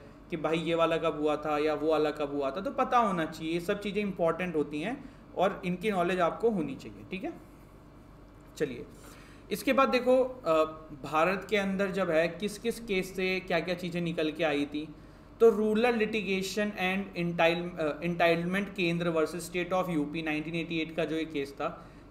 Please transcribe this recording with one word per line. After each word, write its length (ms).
कि 60
भाई 220
ये 160
वाला 220
कब 240
हुआ 160
था 220
या 160
वो 160
वाला 200
कब 200
हुआ 200
था, 100
तो 100
पता 280
होना 280
चाहिए। 260
ये 80
सब 200
चीज़ें 220
important 540
होती 240
हैं 140
और 300
इनकी 260
knowledge 300
आपको 300
होनी 260
चाहिए, 340
ठीक 140
है। 80
चलिए, 300
इसके 220
बाद 160
देखो, 360
अ, 400
भारत 480
के 60
अंदर 340
जब 200
है 180
किस 300
किस 220
case 360
से 240
क्या 200
क्या 140
चीज़ें 260
निकल 320
के 120
आई 220
थी। 280
तो 100
rural 460
litigation 760
and 460
entitle-, 640
अ, 240
entitlement 720
केंद्र 360
versus 400
State 220
of 180
यूपी 320
नाइनटीन 320
एटी 240
एट 180
का 80
जो 120
ये 80
केस 280
था, 180